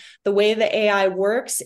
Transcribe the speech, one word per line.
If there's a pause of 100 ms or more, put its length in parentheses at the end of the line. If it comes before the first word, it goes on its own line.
(240)
The
way
the
A
I
works,